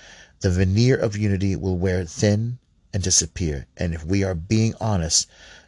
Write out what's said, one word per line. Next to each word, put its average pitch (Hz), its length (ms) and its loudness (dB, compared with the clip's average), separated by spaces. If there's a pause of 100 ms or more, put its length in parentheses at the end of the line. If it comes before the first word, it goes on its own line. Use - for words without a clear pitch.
(420)
The 95 80 2
veneer 98 460 4
of 104 200 -2
unity 98 400 0
will 92 200 -2
wear 92 280 0
thin 107 540 0 (360)
and 98 80 -2
disappear, 80 640 -2 (100)
and 85 180 -2
if 78 120 -10
we 98 160 2
are 95 140 -2
being 110 440 0
honest, 95 460 0 (420)